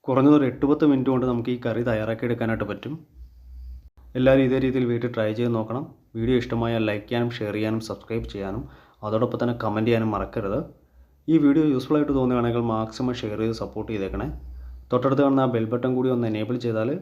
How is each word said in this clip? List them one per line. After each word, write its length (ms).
കുറഞ്ഞത് 320
ഒരു 120
എട്ട് 200
പത്ത് 220
മിനിറ്റ് 220
കൊണ്ട് 180
നമുക്ക് 240
ഈ 100
കറി 240
തയ്യാറാക്കി 380
എടുക്കാനായിട്ട് 420
പറ്റും. 240
എല്ലാവരും 280
ഇതേ 180
രീതിയിൽ 260
വീട്ടിൽ 260
ട്രൈ 100
ചെയ്ത് 180
നോക്കണം. 260
വീഡിയോ 260
ഇഷ്ടമായാൽ 460
ലൈക്ക് 180
ചെയ്യാനും 300
ഷെയർ 200
ചെയ്യാനും 320
സബ്സ്ക്രൈബ് 440
ചെയ്യാനും 300
അതോടൊപ്പം 360
തന്നെ 200
കമൻറ്റ് 280
ചെയ്യാനും 240
മറക്കരുത്. 440
ഈ 140
വീഡിയോ 300
യൂസ്ഫുൾ 240
ആയിട്ട് 200
തോന്നുകയാണെങ്കിൽ 540
മാക്സിമം 480
ഷെയർ 220
ചെയ്ത് 180
സപ്പോർട്ട് 320
ചെയ്തേക്കണേ. 360
തൊട്ടടുത്ത് 340
കാണുന്ന 220
ആ 80
ബെൽ 200
ബട്ടൺ 240
കൂടി 180
ഒന്ന് 160
എനേബിൾ 240
ചെയ്താൽ 240